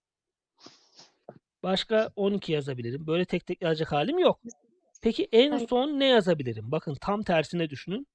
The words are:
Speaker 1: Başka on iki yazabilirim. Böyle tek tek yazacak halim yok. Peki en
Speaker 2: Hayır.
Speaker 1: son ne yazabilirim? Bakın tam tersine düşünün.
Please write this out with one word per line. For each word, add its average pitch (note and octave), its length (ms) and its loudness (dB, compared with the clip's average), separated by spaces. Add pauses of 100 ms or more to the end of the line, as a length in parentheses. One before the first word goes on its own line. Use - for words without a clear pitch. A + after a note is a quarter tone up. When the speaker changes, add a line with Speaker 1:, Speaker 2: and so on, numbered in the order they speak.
(1600)
Speaker 1:
Başka G3+ 520 0
on G3+ 180 0
iki G3 180 -4
yazabilirim. C#3 560 -4
Böyle E3+ 180 0
tek - 200 -4
tek - 160 -8
yazacak D#3+ 300 -2
halim F#3 280 0
yok. C#4+ 200 4 (640)
Peki A3+ 300 0
en B3+ 200 6
Speaker 2:
Hayır. A#3+ 160 -2
Speaker 1:
son C4+ 320 0
ne C#4 60 2
yazabilirim? D3 680 2
Bakın D#3 300 -4
tam G#3 220 -2
tersine E3 460 0
düşünün. F#3+ 460 -10